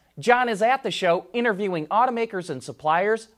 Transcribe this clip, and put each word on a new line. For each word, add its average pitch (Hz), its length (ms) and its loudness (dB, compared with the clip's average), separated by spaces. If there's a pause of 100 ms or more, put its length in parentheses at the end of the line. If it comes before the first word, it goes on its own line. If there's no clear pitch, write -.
(180)
John 240 300 2
is 208 140 -2
at 254 220 2
the 202 80 -4
show 180 420 0
interviewing 196 540 -2
automakers 226 640 -2
and 131 140 -6
suppliers 180 640 0 (100)